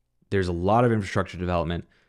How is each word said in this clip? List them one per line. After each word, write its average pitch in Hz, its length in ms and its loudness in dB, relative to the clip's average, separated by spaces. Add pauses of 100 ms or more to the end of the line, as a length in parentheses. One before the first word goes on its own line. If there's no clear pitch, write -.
(320)
there's 95 160 2
a 90 60 -2
lot 101 320 2
of 117 60 4
infrastructure 98 460 -2
development. 87 480 -2 (240)